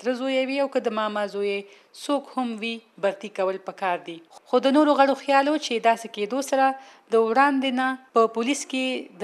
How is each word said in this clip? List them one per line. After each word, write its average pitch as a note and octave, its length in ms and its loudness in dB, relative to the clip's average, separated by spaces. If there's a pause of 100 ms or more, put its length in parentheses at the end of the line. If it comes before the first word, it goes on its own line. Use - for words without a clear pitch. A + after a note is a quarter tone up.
تره B3+ 180 -2
زوی C4+ 160 -2 (140)
وي C4+ 140 -4
او C4+ 100 -2
که B3+ 140 -2
د G#3+ 100 -2
ماما G#3 340 -4
زوی G3+ 240 -4 (440)
څوک C#4 340 -4
هم A#3+ 260 -4
وي، A3+ 120 -4 (320)
برتي G3 240 -2 (100)
کول F#3+ 180 0 (100)
پکار F3+ 300 -4 (100)
دي. E3+ 80 -12 (360)
خو B3+ 160 4
د C4+ 100 4
نورو D4 220 6
غړو C4+ 240 4
خیال C#4 280 2
و D#4 60 2
چې B3+ 320 -4
داسې A3+ 280 0
کېدو G#3 220 -4 (120)
سره C4+ 180 4 (460)
د A3+ 120 4
وړاندې C4+ 440 2 (100)
نه C4 80 0 (300)
په A3+ 200 4
پولیس C4 220 -2 (120)
کې B3+ 520 -6